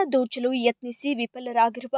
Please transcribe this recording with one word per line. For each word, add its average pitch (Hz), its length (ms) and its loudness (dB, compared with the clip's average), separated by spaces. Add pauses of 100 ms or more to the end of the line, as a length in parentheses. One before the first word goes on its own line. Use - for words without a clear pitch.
(140)
ದೋಚಲು 254 400 0
ಯತ್ನಿಸಿ 240 600 -2
ವಿಫಲರಾಗಿರುವ 240 840 -2